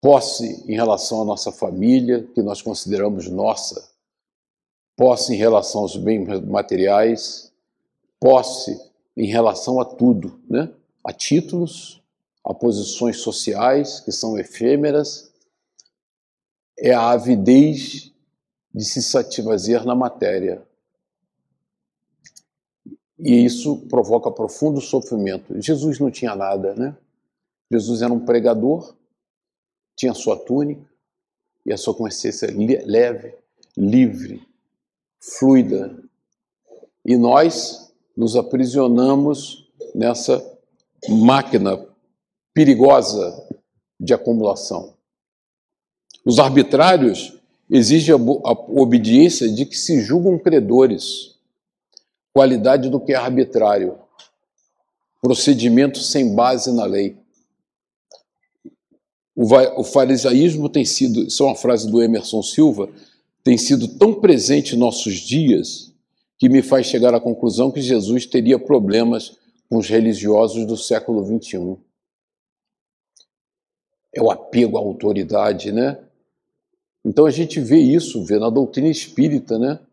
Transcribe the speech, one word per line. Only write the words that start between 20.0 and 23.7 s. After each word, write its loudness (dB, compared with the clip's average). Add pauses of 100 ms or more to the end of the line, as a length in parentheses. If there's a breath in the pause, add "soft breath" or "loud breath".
E 4
isso -4